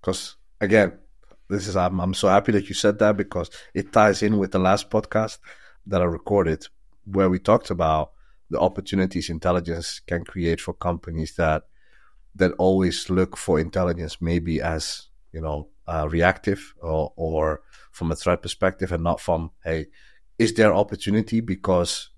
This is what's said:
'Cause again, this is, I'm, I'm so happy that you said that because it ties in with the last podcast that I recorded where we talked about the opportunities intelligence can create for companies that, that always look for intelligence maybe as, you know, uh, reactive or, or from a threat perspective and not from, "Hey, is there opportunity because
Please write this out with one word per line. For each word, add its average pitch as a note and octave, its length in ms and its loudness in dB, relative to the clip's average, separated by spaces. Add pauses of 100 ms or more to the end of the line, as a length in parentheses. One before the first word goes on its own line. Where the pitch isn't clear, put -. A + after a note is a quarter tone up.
'Cause - 360 -6 (240)
again, G2+ 320 4 (560)
this G2 180 -4
is, F#2+ 80 -6
I'm, F2+ 240 0
I'm F2+ 140 -2
so - 140 0
happy G2 260 6
that G2 160 0
you - 60 -8
said G#2 240 0
that G#2+ 180 4
because F#2 320 -6 (240)
it - 180 -4
ties G#2+ 320 6
in G#2+ 140 2
with F#2+ 140 0
the F#2+ 80 2
last F#2 300 2
podcast A2 500 -2 (480)
that F2+ 140 0
I F2+ 40 2
recorded E2+ 600 0 (400)
where G2 240 2
we F2+ 80 2
talked A2 320 2
about D#2+ 440 0 (360)
the - 100 -4
opportunities F#2 720 -2
intelligence E2+ 760 -2
can E2+ 160 -4
create E2+ 380 -2
for F2 120 -8
companies D#2+ 600 -6
that, D#2 280 0 (720)
that F#2 180 2
always F#2+ 560 2
look F#2 260 0
for D#2+ 240 0
intelligence E2+ 640 -4
maybe E2 400 -2
as, - 460 -6 (260)
you D#2+ 80 -10
know, D#2 260 -6 (200)
uh, D#2+ 220 -4
reactive F2+ 720 0
or, D#2 340 -2
or D#2 460 -2 (300)
from E2 200 -6
a D#2+ 40 -2
threat - 260 0
perspective F#2 500 -4
and E2 120 -4
not E2+ 160 0
from, E2 320 -4 (120)
"Hey, D#2+ 240 -4 (500)
is A#2 160 2
there G#2+ 200 4
opportunity G#2 680 0
because F#2 760 -2